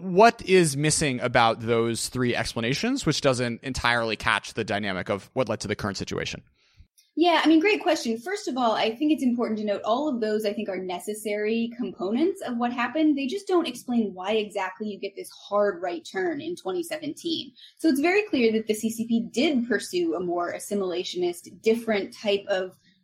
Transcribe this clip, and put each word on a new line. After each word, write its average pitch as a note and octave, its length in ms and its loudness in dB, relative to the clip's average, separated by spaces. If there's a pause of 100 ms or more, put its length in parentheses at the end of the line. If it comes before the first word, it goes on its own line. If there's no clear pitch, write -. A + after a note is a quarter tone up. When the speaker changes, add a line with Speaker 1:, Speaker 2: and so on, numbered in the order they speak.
Speaker 1:
what F#3+ 440 6
is F3+ 300 4
missing D3 460 0
about A#2+ 400 4
those A#2 480 0
three B2 260 0
explanations, B2+ 720 -2
which D3+ 160 2
doesn't B2 420 0
entirely A#2+ 540 0
catch - 360 0
the A2 120 -2
dynamic G2+ 440 -2
of G2+ 240 -4
what B2 140 0
led G#2+ 140 -4
to G2+ 80 -4
the - 80 -2
current G2+ 180 -4
situation? - 480 -6 (720)
Speaker 2:
Yeah, D#4+ 280 4
I - 40 2
mean, D#4+ 120 8
great G#4 220 4
question. D4+ 360 0
First F#4+ 300 -6
of C4 100 -4
all, A#3+ 160 2
I A3 220 0
think D4+ 160 2
it's C#4 120 0
important A#3 360 0
to G#3+ 60 -4
note G3+ 180 -2
all A#3 240 0
of B3 140 -2
those, G#3+ 240 0
I G3+ 80 0
think, G#3 160 -6
are F#3 80 -4
necessary G#3+ 1000 -4
components G#3+ 680 -2
of B3 120 -6
what A#3+ 140 -2
happened. C#4 460 2
They C#4 100 -2
just G4 200 -6
don't F4+ 200 2
explain A#3 460 -2
why F#3 200 -4
exactly G#3 540 -4
you G3 120 -8
get G3 160 -8
this F3+ 140 -12
hard G3+ 520 0
right B3 280 -4
turn F4+ 300 -2
in E4+ 160 -6
twenty F#4 260 -4
seventeen. D#4 720 -6 (260)
So D#4+ 120 2
it's C4+ 100 4
very F4+ 240 4
clear A#3+ 300 2
that A3 140 -2
the A3 60 2
C A3 160 -4
C A3+ 160 -6
P A3+ 280 0
did B3+ 340 2
pursue F3 480 -2
a F3+ 60 -4
more F3 320 -2
assimilationist, F3+ 1080 -4
different A3 520 0
type G3+ 340 0
of, F#3 300 -2 (260)